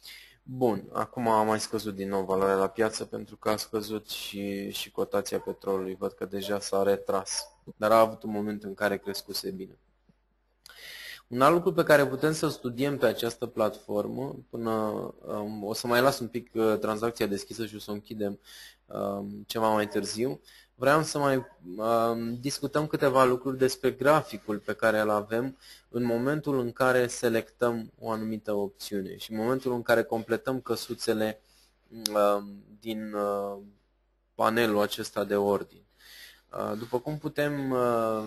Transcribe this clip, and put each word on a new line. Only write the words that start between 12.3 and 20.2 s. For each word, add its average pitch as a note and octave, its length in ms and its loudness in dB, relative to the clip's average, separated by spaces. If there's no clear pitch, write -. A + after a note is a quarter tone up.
să-l D#3 180 0
studiem C3 480 -2
pe - 80 4
această A#2 400 0
platformă, A2 880 -4
până, A#2 200 -4
um, G#2+ 380 -8
o G#2 80 -4
să A2+ 140 -6
mai A#2+ 140 6
las C3+ 180 4
un A#2 100 -6
pic, - 260 -8
uh, A2 240 4
tranzacția A2 480 -2
deschisă G2+ 400 -6
și G#2 80 -12
o G#2 40 -12
să G#2 120 -14
o G#2 40 -6
închidem, G2+ 460 -8
um, G2+ 600 -6
ceva A2 260 2
mai G#2 160 2
târziu, G#2+ 520 -4